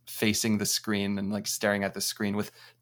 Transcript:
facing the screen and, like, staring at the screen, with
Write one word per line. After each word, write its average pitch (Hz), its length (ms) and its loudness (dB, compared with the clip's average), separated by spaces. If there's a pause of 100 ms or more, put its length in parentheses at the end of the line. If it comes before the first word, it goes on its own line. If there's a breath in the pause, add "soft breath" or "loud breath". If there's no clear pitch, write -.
facing 107 520 2
the 101 80 -2
screen 101 520 0
and, 98 140 -2
like, 104 160 -4
staring 101 360 2
at 98 100 -2
the 104 60 -8
screen, 101 360 0
with 104 160 -2 (300 soft breath)